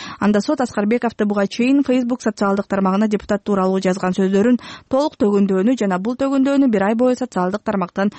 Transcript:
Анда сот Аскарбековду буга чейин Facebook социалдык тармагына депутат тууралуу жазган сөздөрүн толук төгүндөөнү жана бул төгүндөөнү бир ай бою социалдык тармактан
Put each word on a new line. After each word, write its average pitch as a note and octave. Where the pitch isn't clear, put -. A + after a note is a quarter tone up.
Анда G#3
сот D4
Аскарбековду A3
буга G3+
чейин C4+
Facebook B3+
социалдык G3+
тармагына G3
депутат G3+
тууралуу F#3+
жазган F#3
сөздөрүн G3+
толук D4
төгүндөөнү G3+
жана G3
бул A3+
төгүндөөнү C#4
бир G3
ай A3+
бою B3
социалдык F#3+
тармактан G3